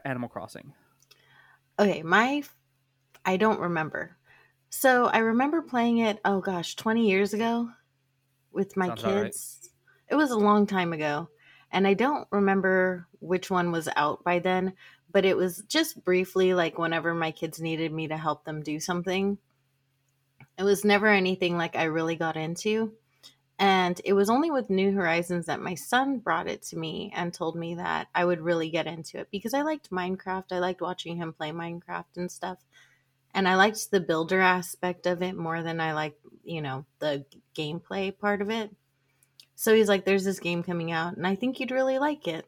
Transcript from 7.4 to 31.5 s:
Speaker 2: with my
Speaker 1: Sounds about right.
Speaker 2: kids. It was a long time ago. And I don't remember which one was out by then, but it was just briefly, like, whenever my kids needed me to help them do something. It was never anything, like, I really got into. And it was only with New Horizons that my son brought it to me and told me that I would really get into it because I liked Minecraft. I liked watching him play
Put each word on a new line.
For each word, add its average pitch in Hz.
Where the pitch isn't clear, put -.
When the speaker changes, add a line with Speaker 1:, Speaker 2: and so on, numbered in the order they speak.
Speaker 2:
with 190
my 185
Speaker 1:
Sounds 113
about 147
right. 208
Speaker 2:
kids. -
It -
was 285
a 233
long 208
time 180
ago. 151
And 190
I 196
don't 247
remember 190
which 175
one 175
was 160
out 147
by 175
then, 185
but 190
it 185
was 180
just 320
briefly, 185
like, 165
whenever 165
my 165
kids 160
needed 160
me 160
to 156
help 156
them 156
do 151
something. 190
It 180
was 196
never 208
anything, 185
like, 165
I 160
really 160
got 160
into. 214
And 185
it -
was 196
only 294
with 254
New 190
Horizons 175
that 156
my 180
son 262
brought 170
it -
to -
me 165
and 175
told 165
me 170
that 165
I 175
would 175
really 165
get 160
into 160
it -
because 208
I 277
liked 302
Minecraft. 185
I 180
liked 180
watching 170
him 165
play 156